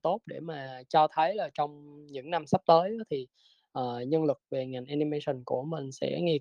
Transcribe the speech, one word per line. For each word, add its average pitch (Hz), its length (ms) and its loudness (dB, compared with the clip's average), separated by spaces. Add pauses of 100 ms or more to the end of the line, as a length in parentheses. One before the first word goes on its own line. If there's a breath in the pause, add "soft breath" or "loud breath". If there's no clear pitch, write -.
tốt 185 220 2
để 143 140 -10
mà 135 500 -10
cho 156 220 8
thấy 170 240 2
là 175 180 -4
trong 147 540 -6
những 139 240 -10
năm 160 160 -2
sắp - 180 2
tới 170 240 8 (100)
á 220 100 -8
thì, - 180 -4 (440)
ờ, 123 360 -4
nhân 160 160 2
lực 143 160 2 (120)
về 135 140 -2
ngành 127 200 -10
animation 147 600 -2
của 127 180 -2
mình 147 280 -6
sẽ 139 300 -4
ngày 165 200 2